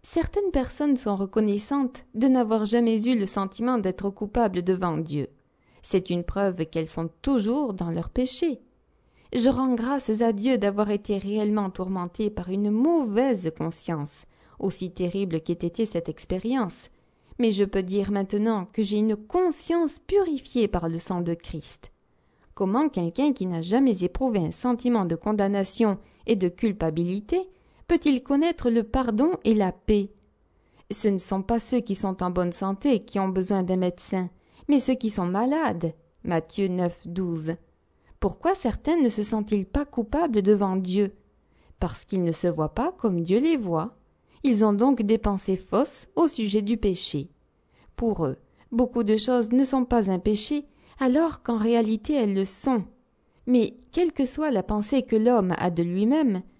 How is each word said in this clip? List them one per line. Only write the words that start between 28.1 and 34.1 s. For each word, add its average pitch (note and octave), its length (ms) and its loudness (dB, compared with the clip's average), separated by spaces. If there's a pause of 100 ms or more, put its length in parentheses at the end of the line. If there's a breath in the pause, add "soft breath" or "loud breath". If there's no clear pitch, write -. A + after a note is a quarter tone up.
connaître C#4+ 480 0
le A3+ 140 2
pardon B3 460 2 (140)
et A3 100 4
la F#3+ 180 2
paix ? G#3 400 0 (800 soft breath)
Ce - 180 0
ne G3 80 2
sont F#3+ 260 -4
pas A#3 160 0
ceux A#3+ 220 -2
qui G3+ 140 -6
sont F#3+ 280 -4
en F3+ 80 0
bonne F3 220 0
santé G3 480 0
qui - 180 -8
ont F#3+ 120 0
besoin F#3 320 0
d'un F#3 160 0
médecin, F3+ 500 -2 (400 soft breath)